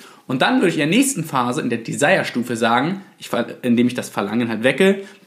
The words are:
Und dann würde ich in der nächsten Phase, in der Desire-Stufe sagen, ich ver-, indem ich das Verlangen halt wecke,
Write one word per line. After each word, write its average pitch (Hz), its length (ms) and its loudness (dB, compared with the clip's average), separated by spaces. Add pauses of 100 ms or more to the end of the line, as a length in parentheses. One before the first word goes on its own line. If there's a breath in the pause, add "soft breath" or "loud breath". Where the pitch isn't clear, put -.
(260 loud breath)
Und 139 160 -4
dann 233 140 2
würde 233 140 2
ich 160 40 0
in 160 60 -4
der 147 80 0
nächsten 196 360 0
Phase, 123 380 -2
in 131 80 -4
der 117 80 -2
Desire-Stufe 123 800 0
sagen, 123 460 0 (180)
ich - 100 -16
ver-, - 320 -4
indem 120 240 4
ich 120 80 0
das 104 160 -6
Verlangen 113 400 -2
halt 113 140 -4
wecke, 185 400 4 (240 loud breath)